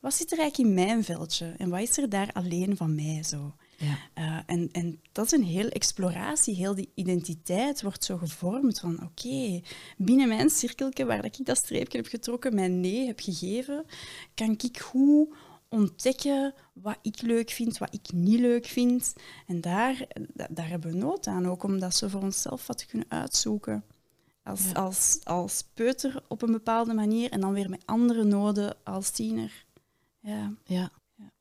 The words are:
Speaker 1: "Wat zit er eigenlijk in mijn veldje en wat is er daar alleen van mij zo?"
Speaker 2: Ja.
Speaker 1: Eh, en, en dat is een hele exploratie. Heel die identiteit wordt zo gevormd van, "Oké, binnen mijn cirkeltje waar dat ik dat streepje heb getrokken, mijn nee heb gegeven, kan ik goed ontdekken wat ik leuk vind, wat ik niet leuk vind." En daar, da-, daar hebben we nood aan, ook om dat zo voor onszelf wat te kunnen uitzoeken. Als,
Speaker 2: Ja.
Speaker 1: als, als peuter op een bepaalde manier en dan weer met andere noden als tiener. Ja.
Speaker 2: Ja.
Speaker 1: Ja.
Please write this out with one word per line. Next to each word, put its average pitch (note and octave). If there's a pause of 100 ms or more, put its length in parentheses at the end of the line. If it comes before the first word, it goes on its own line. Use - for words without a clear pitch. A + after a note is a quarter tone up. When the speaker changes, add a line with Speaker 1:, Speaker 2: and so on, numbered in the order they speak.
Speaker 1:
"Wat C4+
zit -
er D#4+
eigenlijk C#4+
in F#3
mijn A3
veldje E3
en F#3
wat F3+
is A#3+
er C#4
daar G3
alleen F3+
van D#3+
mij D#3
zo?" D3 (240)
Speaker 2:
Ja. D3 (160)
Speaker 1:
Eh, D#3+
en, F3
en E3+ (120)
dat G#3+
is -
een C#4
hele F#3
exploratie. F#3
Heel F#3+
die G3
identiteit F3+
wordt G3+
zo F#3+
gevormd F#3
van, E3+
"Oké, A#3+ (360)
binnen B3
mijn A#3
cirkeltje C4+
waar A3
dat G#3+
ik C4
dat B3+
streepje -
heb A3+
getrokken, A#3+
mijn F#3
nee G#3
heb A3+
gegeven, B3 (500)
kan A3
ik A#3+
goed D4 (400)
ontdekken C4+ (180)
wat G#3
ik G#3+
leuk A#3
vind, A3+
wat -
ik -
niet F#3
leuk A#3+
vind." B3 (340)
En F3
daar, A#3 (280)
da-, -
daar D#3+
hebben E3
we E3+
nood D4
aan, F3+
ook F3+
om G3
dat F#3
zo G#3
voor G3
onszelf -
wat A#3+
te -
kunnen -
uitzoeken. - (580)
Als, G3
Speaker 2:
Ja. F#3
Speaker 1:
als, F#3+
als F3+ (100)
peuter C4
op A3+
een A3+
bepaalde A3+
manier A3
en G3
dan F#3+
weer G3
met F#3+
andere A3+
noden G3+
als G3
tiener. A3 (560)
Ja. G#3 (120)
Speaker 2:
Ja. F3+ (260)
Speaker 1:
Ja. G3+ (100)